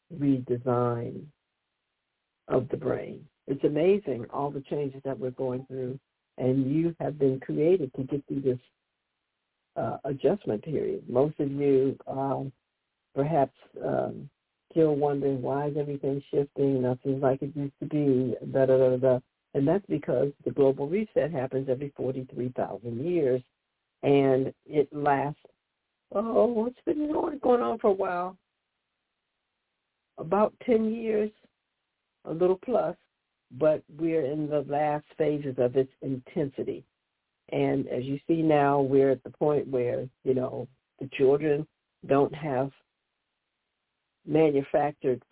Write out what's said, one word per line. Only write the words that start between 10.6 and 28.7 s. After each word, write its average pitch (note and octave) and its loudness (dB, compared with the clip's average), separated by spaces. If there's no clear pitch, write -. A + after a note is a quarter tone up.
period. G#2+ -4
Most C3+ 2
of C#3+ -2
you, C#3 2
um, C3+ -4
perhaps, C#3+ 0
um, B2+ -4
still D#3 4
wondering, C#3 0
"Why C#3 -2
is D3 -4
everything C#3+ -4
shifting? C#3 0
Nothing's C3+ -2
like C3+ 2
it C#3 -8
used C#3+ -6
to C#3+ -8
be, C3+ 2
da, C3 4
da, C3 6
da, C3 6
da, B2+ 2
da." B2+ 4
And C#3 2
that's G3 0
because C#3+ -2
the B2+ -2
global C3+ 2
reset E3+ 0
happens C3+ -4
every C#3 -4
forty-three B2+ -6
thousand A2+ -6
years, C#3+ 0
and C3+ 4
it D3 0
lasts, C#3+ 0
oh, A3+ 2
it's B3+ -8
been D4+ -2
going, E4+ -4
going B3 2
on A#3 -2
for A#3 0
a G3 4
while, F#3 -4